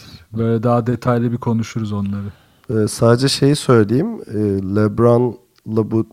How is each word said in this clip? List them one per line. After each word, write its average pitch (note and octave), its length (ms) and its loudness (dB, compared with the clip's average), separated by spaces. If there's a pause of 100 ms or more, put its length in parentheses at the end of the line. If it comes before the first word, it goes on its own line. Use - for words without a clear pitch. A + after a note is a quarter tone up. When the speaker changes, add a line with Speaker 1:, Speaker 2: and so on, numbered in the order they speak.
(320)
Speaker 1:
Böyle A2+ 300 -2
daha A#2+ 240 0
detaylı A#2+ 460 -2
bir A#2+ 40 -4
konuşuruz A2+ 560 -4
onları. G2+ 400 -6 (380)
Speaker 2:
Ee, G#2+ 180 0
sadece A#2+ 400 2
şeyi C#3 280 2
söyleyeyim. B2+ 720 2
Ee, G#2+ 120 -8 (380)
LeBron'la A2 1120 0
bu A2 220 0